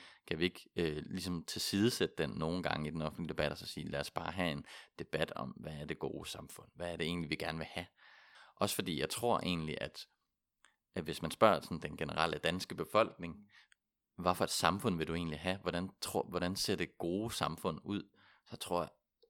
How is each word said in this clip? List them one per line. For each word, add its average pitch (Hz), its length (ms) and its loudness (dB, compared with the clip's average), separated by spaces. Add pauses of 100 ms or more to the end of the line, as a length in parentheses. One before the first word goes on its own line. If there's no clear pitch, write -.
(280)
Kan 80 120 -2
vi 85 40 4
ikke, - 320 -2
øh, 78 300 0
ligesom 87 380 -4
tilsidesætte 101 760 2
den 76 120 0
nogle 80 340 0
gange 76 240 0
i 76 40 -2
den 80 100 -4
offentlige 78 280 -4
debat, 76 220 2
og 71 60 -6
så - 100 -12
sige, - 220 -8
lad 71 100 -2
os 73 120 -6
bare 82 200 -4
have 87 200 2
en 73 140 -4 (340)
debat 80 320 -2
om, - 180 -4
hvad - 240 -10
er 73 120 -8
det - 140 -6
gode 73 300 -4
samfund? - 460 -12
Hvad 87 160 -4
er 82 60 -6
det 82 80 0
egentlig, 85 240 0
vi 80 60 2
gerne 80 220 -4
vil 80 120 -6
have? 90 160 -8 (720)
Også - 200 2
fordi 90 240 -2
jeg 76 100 2
tror 117 300 2
egentlig, 80 420 0
at, - 260 -8 (880)
at 90 80 -4
hvis 78 180 -4
man 80 100 -2
spørger 98 300 8
sådan - 180 -6
den 78 180 -6
generelle 78 400 2
danske 85 380 0
befolkning, 85 720 0 (680)
hvad 90 180 4
for - 80 4
et 85 80 2
samfund 90 460 4
vil 80 100 2
du 82 60 -2
egentlig 82 260 -2
have? 92 180 0
Hvordan 87 320 -2 (120)
tror, - 280 0
hvordan 90 260 0
ser 98 200 2
det 80 220 -4
gode 98 360 -2
samfund 80 500 -2
ud? 101 200 -2 (460)
Så 117 80 -12
tror 87 240 2
jeg, - 80 -2 (400)